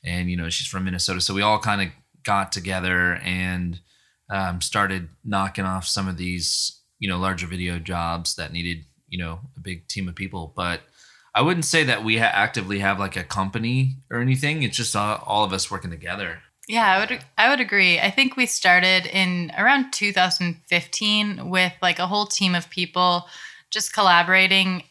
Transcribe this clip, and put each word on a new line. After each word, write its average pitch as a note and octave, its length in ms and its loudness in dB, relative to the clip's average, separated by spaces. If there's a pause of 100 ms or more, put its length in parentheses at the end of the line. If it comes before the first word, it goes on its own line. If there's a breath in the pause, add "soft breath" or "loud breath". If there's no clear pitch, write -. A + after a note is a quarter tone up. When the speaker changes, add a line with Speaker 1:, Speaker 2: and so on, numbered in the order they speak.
Speaker 1:
and, F2+ 260 -2
you F2+ 80 -2
know, E2+ 140 -4
she's - 160 -4
from F#2+ 180 -6
Minnesota. F2+ 360 -2
So F#2+ 140 -2
we G2+ 80 2
all G#2+ 180 2
kinda G2+ 320 -2 (320)
got G2 260 0
together F2+ 760 0
and, F2+ 540 -4 (500)
um, F#2 320 -4
started F#2+ 480 -2 (160)
knocking G2 420 -2
off F#2 200 -4
some F#2+ 220 -2
of F#2 80 -4
these, F2+ 640 -4 (180)
you G2+ 100 -4
know, F2+ 100 -2
larger F#2 280 -2
video F2 320 -4
jobs E2+ 560 -4
that D#2+ 180 -10
needed, E2+ 320 -6 (240)
you F2+ 100 -8
know, E2+ 200 -8 (180)
a - 40 -18
big F2+ 260 -12
team F#2+ 220 -6
of E2 80 -10
people. F2+ 400 -10
But F2 240 -4 (520 soft breath)
I G#2+ 100 4
wouldn't E3 220 2
say D#3+ 200 2
that A2+ 180 0
we A2 160 2
ha-, A2+ 60 2
actively G2+ 560 0
have, G2 180 0
like, F#2+ 180 -4
a F2+ 60 -6
company A#2 760 -2 (120)
or A#2+ 80 -4
anything. C3 460 0
It's G#2+ 120 -4
just A#2 200 -2
all, G#2 280 0
all G#2 200 2
of F#2 80 -2
us F#2+ 180 -4
working F#2 220 -8
together. E2+ 480 -10 (280)
Speaker 2:
Yeah, G#3+ 240 4
I F#3+ 80 4
would, A3 240 -4 (120)
I A3 140 6
would C#4 100 2
agree. G3 380 4
I F#3+ 140 2
think C4 240 2
we B3 100 2
started F#3 600 4
in F3+ 520 0
around C4 340 4
two G3+ 200 -2
thousand F3+ 460 0 (100)
fifteen G#3 840 -2
with, F#3 220 2 (100)
like, F3 160 2
a F3+ 80 0
whole G#3 200 0
team F#3+ 280 0
of E3+ 160 -4
people F3+ 560 2 (440 loud breath)
just - 220 -4
collaborating F#3 1000 6